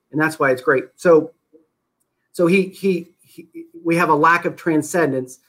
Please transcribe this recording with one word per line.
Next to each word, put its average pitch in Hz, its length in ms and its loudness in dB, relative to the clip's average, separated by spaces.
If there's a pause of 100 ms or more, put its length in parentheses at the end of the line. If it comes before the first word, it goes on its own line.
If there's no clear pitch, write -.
(120)
and 147 80 -4
that's 160 180 -2
why 135 140 2
it's 127 100 -6
great. 131 220 0 (100)
So, 160 380 2 (960)
so 175 160 0
he, 185 220 2
he, 185 400 -4 (140)
he, - 260 -20 (340)
we 165 140 -2
have 170 120 0
a 156 60 2
lack 165 300 2
of 165 100 -6
transcendence. 147 960 -2